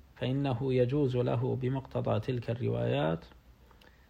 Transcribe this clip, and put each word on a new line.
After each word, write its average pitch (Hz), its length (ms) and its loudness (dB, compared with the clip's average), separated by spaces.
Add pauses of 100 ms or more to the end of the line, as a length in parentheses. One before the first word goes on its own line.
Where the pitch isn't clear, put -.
(160)
فإنه 131 580 0
يجوز 127 440 4
له 123 380 0
بمقتضى 123 640 -2
تلك 120 300 -4
الروايات 123 760 0 (840)